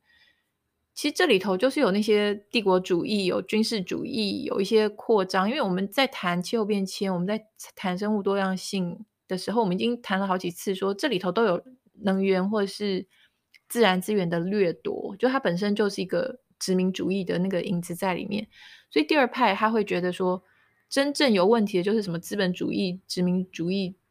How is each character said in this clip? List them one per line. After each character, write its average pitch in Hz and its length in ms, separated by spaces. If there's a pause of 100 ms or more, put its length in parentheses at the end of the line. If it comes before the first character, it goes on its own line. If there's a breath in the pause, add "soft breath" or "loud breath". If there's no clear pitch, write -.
(960 soft breath)
其 - 120
实 294 60
这 - 120
里 233 120
头 190 200
就 254 120
是 285 100
有 220 120
那 208 100
些 208 320 (160)
帝 233 120
国 185 180
主 175 260
义、 202 200
有 180 160
军 214 220
事 220 180
主 - 240
义、 202 400
有 - 140
一 196 40
些 214 260
扩 208 340
张。 190 260
因 262 60
为 311 60
我 214 60
们 190 200
在 262 200
谈 180 340
气 233 160
候 214 80
变 202 200
迁、 190 280
我 175 60
们 175 80
在 214 180 (300)
谈 180 220
生 208 180
物 202 80
多 196 140
样 190 180
性 185 500 (220)
的 185 100
时 202 140
候， 226 100
我 214 60
们 180 80
已 190 40
经 240 220
谈 190 180
了 196 60
好 185 120
几 185 120
次 190 240
说 190 200
这 247 140
里 208 120
头 180 120
都 220 120
有 180 180 (400)
能 190 220
源 190 260
或 208 160
是 196 400 (640 soft breath)
自 233 140
然 185 200
资 214 120
源 185 160
的 170 100
掠 185 320
夺， - 480
就 240 80
它 262 120
本 175 180
身 208 180
就 208 140
是 196 120
一 185 40
个 175 340 (180)
殖 - 160
民 185 180
主 185 200
义 190 140
的 175 140
那 185 100
个 180 120
影 175 200
子 175 120
在 185 200
里 - 120
面。 214 220 (420 loud breath)
所 311 120
以 302 40
第 311 120
二 254 100
派 240 260
他 214 160
会 220 140
觉 185 160
得 180 140
说， 185 280 (460 soft breath)
真 277 260
正 277 180
有 185 140
问 220 200
题 190 120
的 175 60
就 202 80
是 220 100
什 190 80
么 165 80
资 202 200
本 185 160
主 - 180
义、 185 340
殖 - 160
民 180 300
主 170 180
义 190 280 (140)